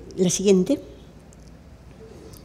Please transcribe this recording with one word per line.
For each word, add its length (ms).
la 140
siguiente. 500